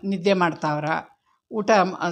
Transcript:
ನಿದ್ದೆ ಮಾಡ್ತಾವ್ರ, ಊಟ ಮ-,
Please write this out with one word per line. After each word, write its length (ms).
ನಿದ್ದೆ 300
ಮಾಡ್ತಾವ್ರ, 520
ಊಟ 200
ಮ-, 240